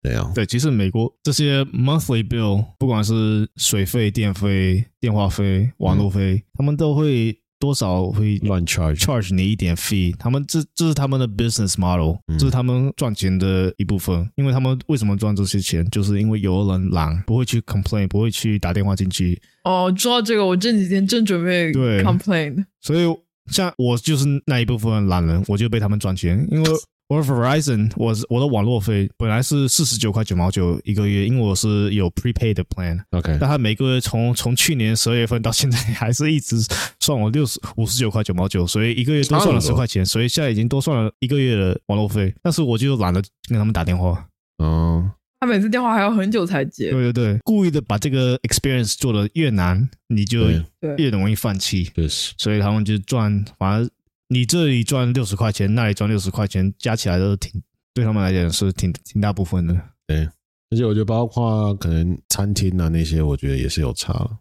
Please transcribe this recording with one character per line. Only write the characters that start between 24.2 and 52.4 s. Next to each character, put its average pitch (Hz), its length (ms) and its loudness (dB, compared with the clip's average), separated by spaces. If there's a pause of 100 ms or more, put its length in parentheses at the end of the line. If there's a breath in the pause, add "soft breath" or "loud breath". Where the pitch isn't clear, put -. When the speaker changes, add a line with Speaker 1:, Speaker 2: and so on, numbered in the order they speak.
Speaker 2:
那 131 120 0
一 117 60 2
部 117 120 -2
分 107 300 0
懒 90 180 2
人， 82 220 2
我 101 100 0
就 113 120 0
被 113 100 0
他 104 100 0
们 104 80 2
赚 98 200 -2
钱。 90 340 0
因 151 100 0
为 156 100 2 (380)
我 151 140 0
Verizon， 131 720 0
我 113 180 -2
是， 110 160 -4
我 120 120 0
的 139 60 2
网 113 180 0
络 117 160 0
费 101 360 0
本 117 120 -2
来 110 120 2
是 139 280 0
四 - 160 2
十 117 120 -2
九 110 140 0
块 110 140 0
九 98 100 -4
毛 90 160 2
九 87 320 0
一 107 120 -4
个 104 120 0
月， 101 200 0
因 127 120 0
为 - 20 2
我 101 140 2
是 104 400 0
有 95 160 2
prepaid 113 440 -2
的 92 100 -2
plan。 87 340 -4 (120)
Speaker 1:
OK。 85 280 0
Speaker 2:
但 131 100 2
他 147 80 2
每 110 200 2
个 131 180 0
月 127 60 0
从， 120 340 0
从 123 220 -2
去 - 180 0
年 113 220 0
十 113 140 0
二 117 40 0
月 120 100 2
份 117 160 -2
到 113 120 -2
现 135 180 0
在 120 80 2
还 113 340 -2
是 151 200 0
一 151 80 0
直 - 160 -4 (420 loud breath)
算 - 180 0
我 110 140 0
六 139 160 0
十， - 140 -6 (160 loud breath)
五 110 100 0
十 113 100 -4
九 123 140 0
块 107 140 0
九 92 100 -2
毛 92 140 0
九， 87 180 0
所 104 180 0
以 117 100 0
一 123 100 0
个 139 80 0
月 147 100 2
多 175 160 2
算 202 160 4
了 - 60 2
十 78 80 0
Speaker 1:
差 - 0 -
很 - 0 -
多。 - 80 2
Speaker 2:
块 123 100 2
钱， 95 180 0
所 110 160 0
以 120 80 2
现 160 140 0
在 139 80 2
已 110 60 0
经 110 100 2
多 139 140 2
算 131 240 2
了 107 160 -2
一 127 80 -2
个 143 100 0
月 131 160 2
的 95 320 2
网 101 100 0
络 104 120 0
费， 98 340 0
但 175 100 0
是 165 100 0
我 120 140 0
就 135 200 0
懒 90 180 0
得 98 80 2 (260)
跟 117 80 0
他 104 80 2
们 107 80 2
打 85 120 0
电 90 120 0
话。 90 300 0 (320)
Speaker 1:
哦。 82 500 2 (300)
Speaker 3:
他 254 80 -2
每 233 120 2
次 208 100 2
电 247 140 0
话 233 100 0
还 226 80 2
要 202 80 2
很 208 220 0
久 214 160 0
才 165 180 -2
接。 113 280 -4
Speaker 2:
对， 127 200 2
对， 113 220 2
对， 107 80 0
故 208 240 2
意 170 40 2
的 147 100 0
把 104 180 -2
这 147 100 -2
个 127 300 0
experience 123 580 0
做 131 160 -2
得 104 220 0
越 156 160 2
难， 95 400 2 (160)
你 104 180 0
就 117 200 0
Speaker 1:
对。 82 200 2 (160)
Speaker 3:
对。 151 180 -6
Speaker 2:
越 147 120 2
容 98 180 0
易 107 60 2
放 104 240 -2
弃。 95 240 -2
Speaker 1:
确 85 240 -2
实。 - 320 -6
Speaker 2:
所 107 160 -2